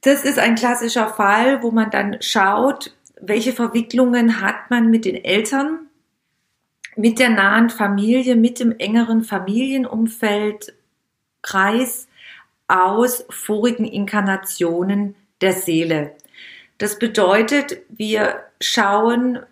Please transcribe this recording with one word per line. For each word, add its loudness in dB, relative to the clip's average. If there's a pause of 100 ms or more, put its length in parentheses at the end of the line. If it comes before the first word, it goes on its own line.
Das 2
ist 0
ein 2
klassischer -2
Fall, 2
wo -2
man 0
dann -4
schaut, 0 (240)
welche -2
Verwicklungen 2
hat -4
man 2
mit 4
den -4
Eltern, -2 (1080)
mit 2
der 4
nahen 4
Familie, 0
mit 2
dem 0
engeren 0
Familienumfeld, -2 (680)
Kreis -2 (600)
aus 2
vorigen -2
Inkarnationen -2 (260)
der 2
Seele. -2 (640)
Das -6
bedeutet, 2 (120)
wir -4 (160)
schauen 0 (120)